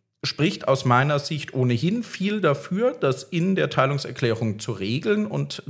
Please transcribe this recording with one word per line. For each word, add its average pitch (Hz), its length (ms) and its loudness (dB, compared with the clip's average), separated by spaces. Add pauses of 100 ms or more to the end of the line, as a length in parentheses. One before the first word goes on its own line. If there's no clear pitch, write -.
(240)
spricht - 440 -2
aus 135 180 2
meiner 135 340 4
Sicht - 340 -6
ohnehin 131 500 0
viel 208 380 -2
dafür, 180 580 2
das 131 240 0
in 180 320 0
der 160 140 0
Teilungserklärung 123 880 0
zu - 120 -4
regeln 127 560 0
und 143 420 -4